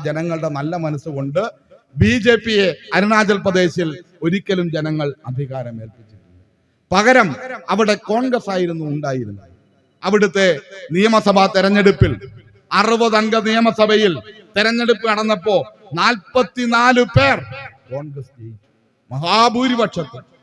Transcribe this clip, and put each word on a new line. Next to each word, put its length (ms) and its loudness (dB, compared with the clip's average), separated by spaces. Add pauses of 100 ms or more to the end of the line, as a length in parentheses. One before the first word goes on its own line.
ജനങ്ങളുടെ 500 -4
നല്ല 160 -6 (120)
മനസ്സുകൊണ്ട് 580 -4 (580)
ബി 120 4 (120)
ജെ 180 6
പിയെ 240 2 (280)
അരുണാചൽ 500 2
പ്രദേശിൽ 440 0 (360)
ഒരിക്കലും 500 -2
ജനങ്ങൾ 320 -4 (220)
അധികാരം 540 -8
ഏൽപ്പിച്ചിട്ടില്ല. 580 -20 (520)
പകരം 360 6 (440)
അവിടെ 220 2 (140)
കോൺഗ്രസ് 460 -2
ആയിരുന്നു 380 -4
ഉണ്ടായിരുന്നത്. 600 -8 (540)
അവിടുത്തെ 400 2 (480)
നിയമസഭാ 500 4 (100)
തെരഞ്ഞെടുപ്പിൽ 580 4 (640)
അറുപത് 420 2
അംഗ 140 0 (120)
നിയമസഭയിൽ 680 2 (440)
തെരഞ്ഞെടുപ്പ് 540 0
നടന്നപ്പോ 440 0 (440)
നാൽപത്തിനാല് 1040 0 (120)
പേർ 220 4 (560)
കോൺഗ്രസ് 440 -12
ജയിച്ചു. 300 -20 (440)
മഹാഭൂരിപക്ഷത്തിൽ 1120 0 (200)